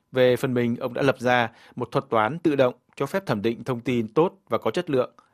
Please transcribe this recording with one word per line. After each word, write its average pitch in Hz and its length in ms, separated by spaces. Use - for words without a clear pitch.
Về 127 240
phần 131 180
mình, 120 220
ông 120 180
đã 131 80
lập 135 180
ra 120 300
một 123 160
thuật 139 180
toán 113 280
tự 151 180
động 127 180
cho 139 100
phép 196 200
thẩm 107 160
định 117 220
thông 123 160
tin 117 280
tốt 165 240
và 117 100
có - 120
chất 175 200
lượng, 123 240